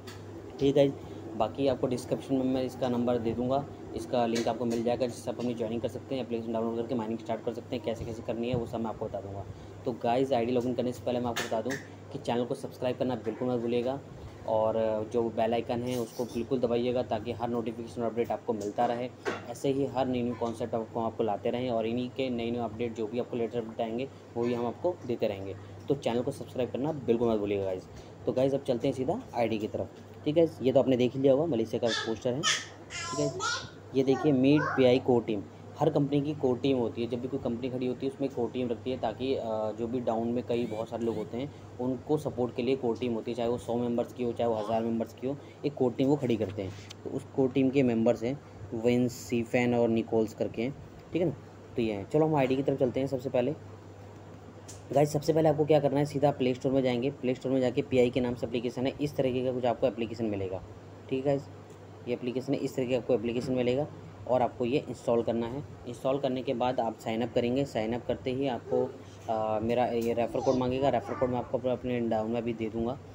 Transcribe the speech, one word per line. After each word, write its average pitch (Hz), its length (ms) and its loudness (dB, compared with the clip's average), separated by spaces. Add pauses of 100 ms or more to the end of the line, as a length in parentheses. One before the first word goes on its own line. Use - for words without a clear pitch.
(600)
ठीक 139 160 4
है। 139 380 4 (220)
बाकी 113 320 0
आपको 127 180 2
डिस्क्रिप्शन 127 480 -2
में 131 100 2
मैं 131 180 0
इसका 123 260 -2
number 120 300 2
दे 113 140 0
दूँगा, 123 340 0 (300)
इसका 117 300 0
link 117 220 0
आपको 120 160 0
मिल 117 180 0
जाएगा, 120 240 2
जिससे 120 240 -6
आप 113 80 -6
अपनी 120 160 -2
joining 113 260 -2
कर 123 80 -2
सकते - 260 -6
हैं, 131 80 -2
application 117 300 -4
download 113 240 0
करके 117 180 -2
mining 113 240 -2
start 113 260 -4
कर 117 100 -2
सकते 120 220 -6
हैं। 117 80 -8
कैसे 113 200 -2
कैसे 113 180 -6
करनी 117 260 -2
है, 127 60 2
वो 117 120 0
सब 113 140 -4
मैं 113 100 0
आपको 107 160 -6
बता 101 140 -6
दूँगा। 98 240 -8 (400)
तो 131 80 0
guys, 123 400 2
आईडी 120 200 2
लॉगिन 123 220 2
करने 123 180 0
से - 120 -12
पहले 127 160 0
मैं 123 60 -2
आपको 117 220 -2
बता 113 120 0
दूँ 113 120 -2 (400)
कि 147 60 -8
channel 120 260 0
को 127 100 -2
subscribe 127 420 -4
करना 127 180 0
बिल्कुल 110 340 -2
मत 123 120 2
भूलिएगा 120 400 0 (480)
और 110 640 2
जो 120 100 2
bell 113 320 2
icon 120 280 0
है, 123 160 -2
उसको 120 260 -4
बिल्कुल 120 360 -2
दबाइएगा, 120 420 2
ताकि 117 300 -2
हर 117 160 -2
notification 117 540 -4
और 113 80 0
update 110 200 0
आपको 107 220 -2
मिलता 104 340 0
रहे। 120 220 -2 (420)
ऐसे 123 180 -2
ही 135 180 2
हर 127 220 0
न्यू 123 160 0
न्यू 120 100 -2
concept 117 400 -2
आपको, 113 260 -2
आपको 113 220 -2
लाते 107 280 0
रहें 123 200 -2
और 113 160 0
इन्हीं 123 240 -2
के 131 200 -2
नए 117 200 -2
नए 120 80 -2
update, 113 360 -4
जो 110 120 -2
भी 113 120 -4
आपको 120 180 -4
लेटेस्ट 117 220 -2
update 113 220 -4
आएंगे, 117 280 -2 (280)
वो 120 80 0
भी 123 100 2
हम 120 120 0
आपको 170 280 -2 (120)
देते 120 200 0
रहेंगे। 98 300 -4 (320)
तो 147 60 2
channel 123 280 0
को 135 80 -2
subscribe 123 400 -4
करना 135 220 -2
बिल्कुल 117 360 2
मत 113 100 4
भूलिएगा 101 260 0
guys। 92 200 -4 (420)
तो 131 60 2
guys, 131 220 2
अब 135 80 -2
चलते 131 260 0
हैं 131 60 2
सीधा 147 280 -2 (120)
आईडी 113 240 2
की 104 100 -2
तरफ, 98 200 -4 (360)
ठीक 151 140 2
है। 165 120 6 (120)
ये 127 100 6
तो 131 80 8
आपने 127 160 6
देख 120 180 4
ही 135 60 -2
लिया 135 120 8
होगा, 143 140 4
मलेशिया 113 320 0
का 117 80 2
पोस्टर 113 460 0
है, 135 80 -2
ठीक - 800 -4
है। - 120 2 (600)
ये 131 100 4
देखिए, 143 280 4
Meet 139 300 6
पीआई 127 360 6
Core 123 240 4
Team। 107 200 -2 (360)
हर 156 120 4
कंपनी 143 300 4
की 147 140 -2
कोर 127 240 2
टीम 135 200 4
होती 117 240 0
है। 117 60 0
जब 120 120 -2
भी 127 80 -4
कोई 135 120 -4
कंपनी 123 300 -2
खड़ी 127 160 -2
होती 127 200 -2
है, 135 60 -2
उसमें 135 180 -2
कोर 117 200 -2
टीम 123 180 -2
रखती 113 220 -2
है, 127 100 -4
ताकि, 123 340 0
अ, 98 120 0
जो 110 400 -2
भी 123 140 -2
डाउन 117 280 0
में 120 180 0
कई 120 200 0
बहुत 110 220 -4
सारे 117 160 -4
लोग 113 120 0
होते 107 200 -6
हैं, - 440 -8
उनको 127 380 0
सपोर्ट 120 360 -2
के 127 80 -2
लिए 127 140 2
कोर 117 220 0
टीम 123 140 0
होती 110 180 -4
है, 117 40 -4
चाहे 117 140 0
वो 120 100 0
सौ 120 160 -4
मेंबर्स 120 380 0
की 123 120 -4
हो, 120 80 0
चाहे 117 180 2
वो 113 60 2
हज़ार 110 260 0
मेंबर्स 113 300 -2
की - 140 -8
हो, 143 100 -2 (300)
एक 147 80 0
कोर 123 180 4
टीम 131 160 2
वो 151 80 6
खड़ी 120 200 2
करते 101 260 -2
हैं। 95 100 -6 (320)
तो - 60 -8
उस - 140 -6 (120)
कोर 135 120 4
टीम 131 220 4
के 139 120 4
मेंबर्स 113 400 4
हैं 135 180 -2 (340)
विंस, 120 380 4
सीफैन 120 600 2
और 117 140 6
निकोल्स 113 460 2
करके 113 280 -2
हैं, 135 120 -2 (380)
ठीक 165 100 0
है 175 60 4
ना। 127 80 -2 (400)
तो 123 60 2
ये 110 100 2
हैं। 98 180 -6
चलो, 156 160 6
हम 156 80 2
आईडी 135 220 4
की 139 60 0
तरफ 139 160 0
चलते 131 220 2
हैं। 135 60 2
सबसे 135 240 -4
पहले 123 240 2 (1400)
गाइस, 147 200 4
सबसे 151 200 2
पहले 160 160 6
आपको 151 160 4
क्या 147 160 6
करना 135 180 4
है, 147 60 4
सीधा 143 260 4
प्ले 127 240 2
स्टोर 131 180 0
में 135 100 4
जाएंगे। 123 280 2
प्ले 127 240 -2
स्टोर 127 180 -2
में 135 80 4
जाके 127 220 2
पीआई 123 280 4
के 127 100 0
नाम 123 140 2
से 127 120 -2
एप्लीकेशन 120 400 -2
है, 139 140 2
इस 147 160 -2
तरीके 127 280 2
का 127 80 0
कुछ 123 120 -2
आपको 120 220 2
एप्लीकेशन 113 380 -2
मिलेगा, 98 380 -2 (480)
ठीक 131 80 0
है 131 60 -2
गाइस। 139 240 2 (600)
ये 120 60 0
एप्लीकेशन 123 400 -2
है, 123 40 0
इस 131 180 -4
तरीके 127 160 0
का 127 60 4
आपको 123 160 2
एप्लीकेशन 117 380 0
मिलेगा 127 340 2 (420)
और 123 140 4
आपको 120 220 0
ये 131 240 0
install 117 340 2
करना 117 240 0
है। 135 180 -6 (240)
Install 131 300 0
करने 127 240 0
के 131 120 -2
बाद 123 260 2
आप 113 180 -2
sign 113 240 -2
up 120 120 -2
करेंगे। 123 300 2
Sign 113 280 -2
up 120 140 -4
करते 123 240 -2
ही 135 180 0
आपको, 127 420 0 (400)
अ, 110 300 2
मेरा 120 260 4
ये 117 280 2
refer 117 260 2
code 127 140 4
मांगेगा। 127 340 2
Refer 123 260 0
code 131 140 2
मैं 123 100 0
आपको 120 200 -2
अपने, 127 120 0
अपने 123 300 0
down 110 300 0
में 117 120 0
भी 117 100 -2
दे 113 180 -4
दूँगा, 117 280 -2 (160)